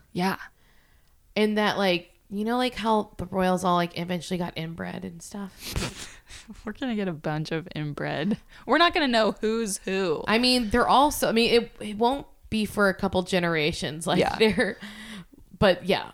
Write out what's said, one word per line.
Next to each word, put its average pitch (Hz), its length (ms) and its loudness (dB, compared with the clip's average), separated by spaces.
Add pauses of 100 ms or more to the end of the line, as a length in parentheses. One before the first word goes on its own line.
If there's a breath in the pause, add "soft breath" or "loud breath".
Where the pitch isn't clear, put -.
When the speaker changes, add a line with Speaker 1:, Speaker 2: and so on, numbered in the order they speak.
(120)
Speaker 1:
Yeah. 185 240 0 (1000)
Speaker 2:
And 214 200 2
that, 208 220 2
like, 180 320 0 (180)
you 202 160 -6
know, 233 120 0
like, 254 180 0
how 214 440 0
the 180 80 -8
royals 185 360 2
all, 180 140 4
like, 175 200 0
eventually 175 420 -4
got 170 200 -4
inbred 175 460 -8
and 170 180 -14
stuff? - 880 -10 (380 loud breath)
Speaker 1:
<laughs> - 140 -20
We're 240 80 -10
gonna 247 240 -6
get 202 100 -2
a 180 60 -2
bunch 156 400 -4
of 160 240 -4
inbred. 147 640 -4 (280 loud breath)
We're 269 120 2
not 339 140 4
gonna 330 140 0
know 220 340 2
who's 220 380 -2
who. 190 480 -2
Speaker 2:
I 226 120 4
mean, 247 320 2
they're 240 180 4
all 269 240 6
so, - 160 -2
I 185 40 2
mean, 226 220 4
it, 233 160 4 (100)
it 208 160 -8
won't 247 300 2 (240)
be 220 140 0
for 202 240 2
a 185 60 2
couple 190 280 0
generations. 165 840 -2
Like, 165 100 2
Speaker 1:
Yeah. - 180 2
Speaker 2:
they're, 202 400 2 (840 loud breath)
but 180 280 4
yeah. 175 280 0